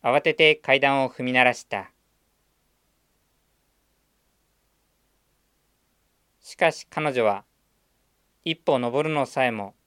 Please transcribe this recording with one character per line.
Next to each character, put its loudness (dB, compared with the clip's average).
慌 2
て 2
て 4
階 2
段 2
を -4
踏 -10
み -4
鳴 4
ら 4
し -16
た。 -10
し -20
か 2
し -20
彼 -4
女 0
は、 -2
一 -6
歩 0
登 -2
る -4
の -2
さ -4
え 0
も -10